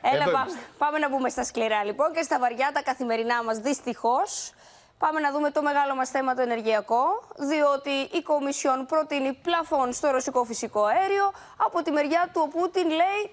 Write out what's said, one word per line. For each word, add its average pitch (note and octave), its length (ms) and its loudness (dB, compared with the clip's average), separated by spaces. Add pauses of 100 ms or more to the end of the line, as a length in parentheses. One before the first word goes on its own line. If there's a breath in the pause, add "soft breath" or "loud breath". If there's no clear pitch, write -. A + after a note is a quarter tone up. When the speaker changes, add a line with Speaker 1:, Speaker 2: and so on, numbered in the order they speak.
Speaker 1:
Έλα, C4 220 2
Speaker 2:
εδώ C4+ 80 2
Speaker 1:
πάμε, C4 180 2
Speaker 2:
είμαστε. D4 160 -12 (120)
Speaker 1:
πάμε D4 200 0
να D4 120 0
μπούμε C4 200 0
στα B3 140 -4
σκληρά, G#3+ 400 -2
λοιπόν, B3+ 320 0
και E4 60 0
στα C#4 180 0
βαριά, B3 340 0
τα C#4+ 160 0
καθημερινά A#3+ 540 -2
μας, A3+ 140 -2
δυστυχώς. B3 920 -2 (460 loud breath)
Πάμε D#4 220 0
να C#4+ 120 0
δούμε D4 200 0
το D4+ 100 0
μεγάλο C#4+ 340 2
μας C4 140 -2
θέμα, C4 260 0
το B3+ 60 -2
ενεργειακό, A3+ 640 0 (480)
διότι C#4 680 0
η D#4+ 40 0
Κομισιόν C#4 640 0
προτείνει C#4+ 480 0
πλαφόν D4+ 600 0
στο D4+ 160 -2
ρωσικό C4 340 0
φυσικό A3 400 -2
αέριο. G4 480 2 (340 loud breath)
Από E4+ 180 0
τη D#4+ 80 -2
μεριά D4+ 420 2
του E4+ 120 2
ο - 20 -6
Πούτιν F4 400 0
λέει F4+ 340 2 (120)